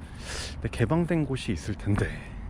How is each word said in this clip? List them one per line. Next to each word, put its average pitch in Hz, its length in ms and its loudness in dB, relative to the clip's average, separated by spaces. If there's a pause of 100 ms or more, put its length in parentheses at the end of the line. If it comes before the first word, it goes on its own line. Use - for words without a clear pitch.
(540)
근데 - 160 -4
개방된 160 560 4
곳이 127 260 0
있을 98 220 -2
텐데. 101 340 2 (420)